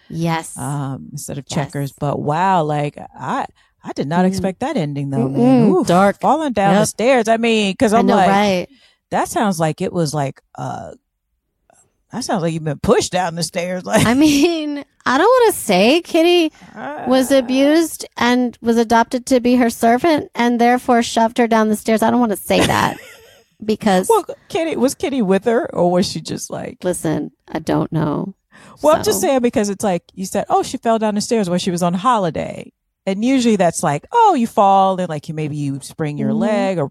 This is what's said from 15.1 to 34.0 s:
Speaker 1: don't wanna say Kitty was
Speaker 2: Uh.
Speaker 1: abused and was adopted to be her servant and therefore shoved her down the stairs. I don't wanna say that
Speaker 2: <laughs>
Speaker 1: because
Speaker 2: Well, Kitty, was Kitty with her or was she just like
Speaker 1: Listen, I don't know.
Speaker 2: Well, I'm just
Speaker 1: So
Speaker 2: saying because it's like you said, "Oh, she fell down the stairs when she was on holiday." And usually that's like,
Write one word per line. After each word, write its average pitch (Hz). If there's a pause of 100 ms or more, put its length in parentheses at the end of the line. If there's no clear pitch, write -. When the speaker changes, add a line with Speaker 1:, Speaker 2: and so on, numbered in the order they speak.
Speaker 1:
don't 480
wanna 440
say 220
Kitty 339 (540)
was 254
Speaker 2:
Uh. 277
Speaker 1:
abused 277 (100)
and 247
was 233
adopted 233
to 262
be 247
her 247
servant 247
and 240
therefore 240
shoved 226
her 233
down 220
the 214
stairs. 220
I 226
don't 240
wanna 214
say -
that - (340)
Speaker 2:
<laughs> -
Speaker 1:
because 196
Speaker 2:
Well, 440 (240)
Kitty, 330
was 254
Kitty 285
with 190
her 240
or 175
was 180
she 165
just -
like -
Speaker 1:
Listen, 160 (160)
I -
don't 160
know. 160 (480)
Speaker 2:
Well, 302
I'm -
just -
Speaker 1:
So 370
Speaker 2:
saying 269
because 233
it's 196
like 180 (120)
you 185
said, -
"Oh, 381
she -
fell 226
down 214
the 208
stairs 214
when 180
she 196
was 175
on 175
holiday." 190 (340)
And 196
usually 247
that's 175
like, 147